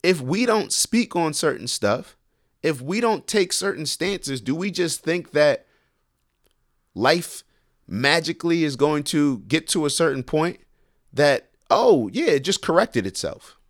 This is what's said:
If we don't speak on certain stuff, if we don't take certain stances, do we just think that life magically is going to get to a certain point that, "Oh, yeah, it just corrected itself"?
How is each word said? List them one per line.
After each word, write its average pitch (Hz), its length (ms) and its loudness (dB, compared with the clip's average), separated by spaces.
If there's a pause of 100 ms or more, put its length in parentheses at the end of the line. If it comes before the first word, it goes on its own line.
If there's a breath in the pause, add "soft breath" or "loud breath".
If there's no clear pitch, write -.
If 175 180 2
we 175 260 -2
don't 220 260 0
speak - 440 0
on 160 180 0
certain 135 320 -2
stuff, 113 500 -2 (460)
if 147 180 -2
we 170 200 -4
don't 226 260 0
take 202 260 0
certain 185 320 -4
stances, 143 560 -6
do 127 140 -4
we 185 160 -4
just 170 320 -4
think 170 300 -4
that 147 340 2 (1300)
life 156 480 0 (440)
magically 160 760 0
is 147 140 -2
going 147 280 0
to 143 360 0
get 147 280 -4
to 156 180 0
a 143 40 0
certain 139 320 0
point 160 380 -2 (520)
that, 143 380 2 (180)
"Oh, 190 440 4
yeah, 302 140 -2
it 151 140 4
just 180 220 -2
corrected 165 440 2
itself"? - 520 -10 (120)